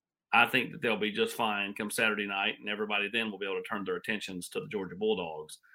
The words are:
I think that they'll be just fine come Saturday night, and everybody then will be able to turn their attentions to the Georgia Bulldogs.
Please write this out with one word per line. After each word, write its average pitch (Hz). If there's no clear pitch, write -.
I 117
think 123
that -
they'll 110
be 104
just 113
fine 104
come 104
Saturday 107
night, 101
and 104
everybody 104
then 113
will 98
be 98
able 95
to -
turn 101
their 92
attentions 95
to -
the 76
Georgia 92
Bulldogs. 87